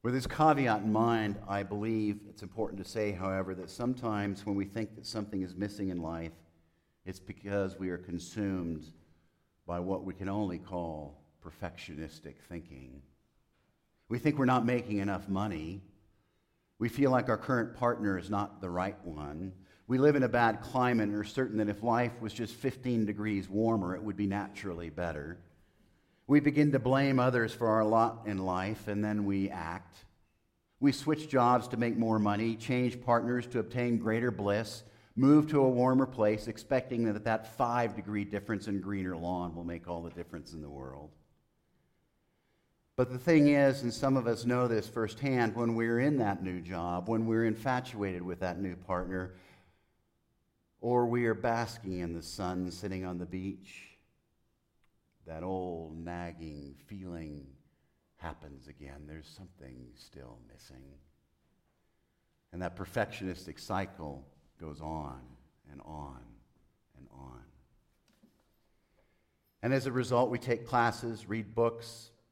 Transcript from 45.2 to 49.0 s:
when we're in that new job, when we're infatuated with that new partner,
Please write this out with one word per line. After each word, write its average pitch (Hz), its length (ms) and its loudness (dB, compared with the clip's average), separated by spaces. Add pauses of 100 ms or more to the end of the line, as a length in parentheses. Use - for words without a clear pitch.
when 117 200 0
we're 117 240 2
in 143 200 2
that 101 220 0
new 90 200 -4
job, 87 480 -4
when 113 160 2
we're 113 200 2
infatuated 110 760 -2
with 87 180 -6
that 90 220 -4
new 90 140 -4
partner, 92 580 -4 (1500)